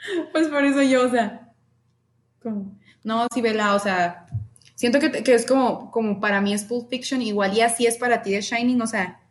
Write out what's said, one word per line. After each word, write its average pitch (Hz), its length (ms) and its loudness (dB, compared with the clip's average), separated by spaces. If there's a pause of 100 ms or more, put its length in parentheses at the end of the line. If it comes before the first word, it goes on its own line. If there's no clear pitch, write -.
(120)
<laughs> 330 200 -6
Pues 320 160 2
por 285 160 0
eso 277 180 2
yo, 262 240 4
o 240 40 -2
sea, 226 420 -4 (880)
como, 202 320 -8 (300)
no, 226 300 0
sí, 247 80 -2
vela, 214 320 2
o 202 40 2
sea, 180 460 -2 (520)
siento 240 220 2
que, 311 120 2 (120)
que 254 120 6
es 226 100 4
como, 254 460 0
como 214 300 -2
para 202 200 0
mí 202 140 2
es 208 100 -4
Pulp 240 240 -6
Fiction, 254 320 -4
igual 202 340 0
y 226 60 2
así 233 260 2
es 233 120 0
para 240 240 0
ti 294 80 -4
The 214 100 0
Shining, 247 400 0
o 226 60 -2
sea 190 340 -4 (100)